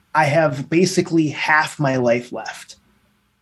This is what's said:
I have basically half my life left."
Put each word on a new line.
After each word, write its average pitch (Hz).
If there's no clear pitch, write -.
I 156
have 143
basically 165
half 151
my 135
life 120
left." -